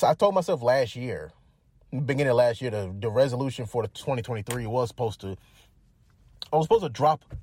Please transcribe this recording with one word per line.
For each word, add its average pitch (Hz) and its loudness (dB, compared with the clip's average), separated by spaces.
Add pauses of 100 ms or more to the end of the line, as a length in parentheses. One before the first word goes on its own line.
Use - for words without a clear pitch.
I 156 6
told 202 2
myself 175 0
last 123 2
year, 95 -8 (580)
beginning 139 0
of 120 4
last 120 4
year, 127 -4
the, 98 -4
the 113 -4
resolution 127 0
for 117 -4
the 104 -2
twenty 127 -6
twenty-three 113 -6
was 120 -2
supposed 113 -6
to, 95 -8 (1160)
I - 4
was 160 4
supposed 214 4
to 156 -2
drop 147 0 (160)